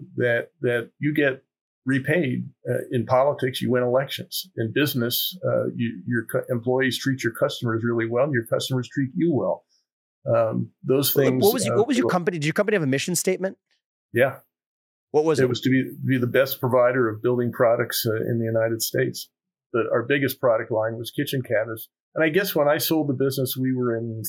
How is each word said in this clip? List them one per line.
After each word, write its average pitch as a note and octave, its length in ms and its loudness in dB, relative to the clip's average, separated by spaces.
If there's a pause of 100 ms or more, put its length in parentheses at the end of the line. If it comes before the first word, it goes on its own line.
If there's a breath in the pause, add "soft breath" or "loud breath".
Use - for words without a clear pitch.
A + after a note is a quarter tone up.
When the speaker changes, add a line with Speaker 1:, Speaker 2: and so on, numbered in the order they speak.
(160)
Speaker 1:
that, A#2+ 320 0 (140)
that A#2+ 360 -2
you D3 160 -2
get C#3+ 300 0 (420)
repaid. C3 640 0 (180)
Uh, B2+ 120 -2 (120)
in A#2 140 0
politics, C3 560 0
you A#2 80 -2
win B2 140 2
elections. - 760 -4
In A2 160 -4
business, C3 720 -2
uh, A#2 200 0 (100)
you, A#2+ 320 -4
your A#2+ 180 -2
cu-, C3 240 -4
employees B2+ 480 0
treat C3 260 -2
your A#2 100 -2
customers A#2 500 -2
really A#2 260 0
well, A#2+ 140 0
and D3+ 100 0
your A#2 120 0
customers B2+ 420 -2
treat C3+ 260 -4
you E3+ 200 0
well. F#2 320 -2 (580)
Um, A#2 460 0 (140)
those C3+ 320 2
Speaker 2:
What, C#3 80 4
Speaker 1:
things, B2+ 200 2
Speaker 2:
what - 100 6
was, A#3 140 -2
Speaker 1:
uh, A#2+ 60 0
Speaker 2:
what A3 140 4
was C4 100 2
your - 80 2
Speaker 1:
will - 60 2
Speaker 2:
company? F3+ 260 0
Did D3 80 -2
your D#3+ 80 0
company G#3 220 2
have E3+ 80 2
a C3+ 40 2
mission C#3 280 0
statement? F#3 420 -2 (560)
Speaker 1:
Yeah. C3 240 2 (720)
Speaker 2:
What D3+ 160 2
was D#3 140 4
Speaker 1:
It C3 60 6
Speaker 2:
it? B2 40 2
Speaker 1:
was A#2+ 120 -2
to C3 80 0
be, C3 220 2 (160)
be B2+ 120 2
the B2 80 2
best C3 320 2
provider B2 500 4
of A2 140 -6
building B2 280 0
products, A#2+ 540 2
uh, A2 100 0
in A2+ 220 -2
the A2+ 80 -2
United A2+ 380 0
States. - 460 -2 (440)
But A2+ 180 0
our B2 120 2
biggest C3+ 360 0
product A#2+ 320 0
line A2+ 260 -2
was A#2 120 -10
kitchen C#3 320 -4
cabinets. A2+ 480 -4 (240)
And D#3 100 0
I D#3 60 2
guess F#3+ 240 0
when D3 140 2
I D3 100 4
sold D3+ 300 0
the C#3 60 -2
business, C3 460 -2
we B2+ 140 0
were B2 240 0
in A2+ 320 -6